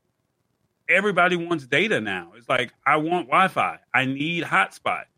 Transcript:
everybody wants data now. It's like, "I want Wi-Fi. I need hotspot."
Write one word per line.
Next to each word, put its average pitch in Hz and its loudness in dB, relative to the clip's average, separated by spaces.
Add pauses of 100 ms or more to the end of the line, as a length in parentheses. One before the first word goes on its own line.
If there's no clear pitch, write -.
(880)
everybody 180 2
wants 170 -4
data 165 0
now. 95 -6
It's 120 -12
like, 127 -2 (120)
"I 147 4
want 165 -2
Wi-Fi. 135 2 (140)
I 131 2
need 147 -4
hotspot." 151 -2 (120)